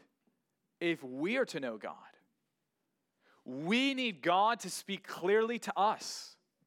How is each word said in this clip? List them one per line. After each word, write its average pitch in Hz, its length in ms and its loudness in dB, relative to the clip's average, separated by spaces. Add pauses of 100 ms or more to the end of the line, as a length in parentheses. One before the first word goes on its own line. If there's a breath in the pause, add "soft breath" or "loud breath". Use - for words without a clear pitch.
(800)
if 170 240 0
we 139 320 -2
are 262 120 2
to 160 120 -6
know 120 180 -4
God. 92 180 -10 (1500 soft breath)
We 202 500 2
need 233 280 -2
God 190 400 4
to 185 80 -8
speak - 360 -8
clearly 220 540 2
to - 180 -6
us. - 540 0 (360)